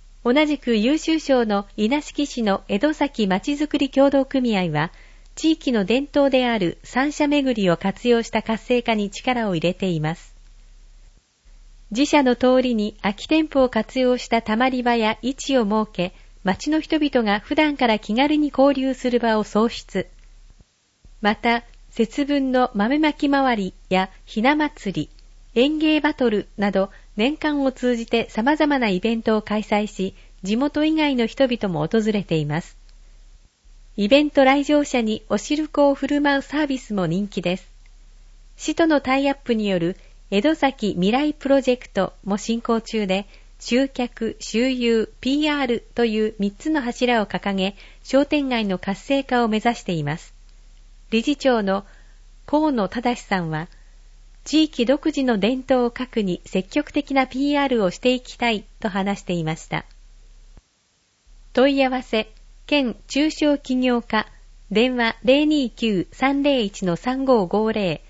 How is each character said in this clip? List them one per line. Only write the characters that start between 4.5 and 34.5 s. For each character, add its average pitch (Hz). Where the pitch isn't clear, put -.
合 180
は、 151
地 320
域 294
の 208
伝 262
統 277
で 254
あ 233
る 180
三 285
社 294
巡 277
り 190
を 165
活 196
用 233
し -
た 214
活 226
性 247
化 233
に 202
力 240
を 185
入 160
れ 180
て 190
い 165
ま 156
す。 -
自 269
社 294
の 247
通 254
り 247
に 214
空 202
き -
店 311
舗 269
を 254
活 220
用 247
し -
た 226
た 220
ま 254
り 254
場 240
や 220
市 269
を 226
設 214
け、 180
町 185
の 311
人 320
々 269
が 208
普 -
段 302
か 254
ら 214
気 208
軽 294
に 302
交 277
流 262
す 254
る 240
場 226
を 208
創 220
出。 -
ま 208
た、 233
節 233
分 277
の 254
豆 226
ま 302
き 285
回 269
り 190
や 185
ひ -
な 277
祭 302
り、 151
演 285
芸 311
バ 294
ト 247
ル 208
な 202
ど、 190
年 262
間 294
を 269
通 247
じ 233
て -
様 262
々 294
な 233
イ 185
ベ 226
ン 226
ト 220
を 208
開 214
催 208
し、 196
地 196
元 294
以 311
外 294
の 233
人 269
々 233
も 160
訪 220
れ 208
て 165
い 151
ま 147
す。 -
イ 202
ベ 285
ン 294
ト 277
来 277